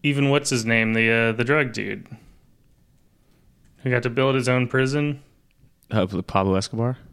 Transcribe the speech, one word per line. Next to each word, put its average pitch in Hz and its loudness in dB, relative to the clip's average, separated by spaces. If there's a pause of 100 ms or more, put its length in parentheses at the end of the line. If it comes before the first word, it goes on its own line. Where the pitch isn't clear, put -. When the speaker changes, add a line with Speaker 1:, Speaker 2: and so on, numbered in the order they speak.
Speaker 1:
even 139 2
what's 143 2
his 117 -2
name, 113 2
the, 113 2
uh, 113 2
the 113 -2
drug 139 0
dude 104 -8 (1700)
who 131 -4
got 123 2
to 123 -2
build 131 2
his 127 0
own 127 2
prison. 135 -2 (720)
Speaker 2:
Oh, 95 2
the 92 -4
Pablo 95 0
Escobar? 117 -2 (160)